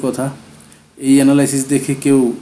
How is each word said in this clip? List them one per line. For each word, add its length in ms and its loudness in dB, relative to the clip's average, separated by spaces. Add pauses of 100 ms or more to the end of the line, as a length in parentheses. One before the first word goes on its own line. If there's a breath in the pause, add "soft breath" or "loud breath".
কথা। 280 -4 (680 loud breath)
এই 160 2
analysis 540 2
দেখে 260 -2
কেউ 480 2